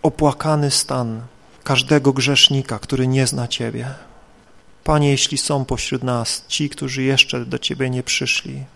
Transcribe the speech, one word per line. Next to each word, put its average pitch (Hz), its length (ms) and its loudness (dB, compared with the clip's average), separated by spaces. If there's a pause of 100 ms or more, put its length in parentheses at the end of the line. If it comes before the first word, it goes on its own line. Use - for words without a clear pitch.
opłakany 151 680 2
stan 117 500 -2 (420)
każdego 139 500 4
grzesznika, 131 640 2
który 127 280 -2
nie 131 200 2
zna 123 200 -4
Ciebie. 117 400 -6 (960)
Panie, 147 260 4
jeśli 135 280 2
są 139 280 0
pośród 127 380 -4
nas 123 440 -2
ci, 147 220 -2
którzy 135 340 -6
jeszcze 131 420 2
do - 140 -4
Ciebie 127 300 -2
nie 123 140 -2
przyszli - 600 -4 (120)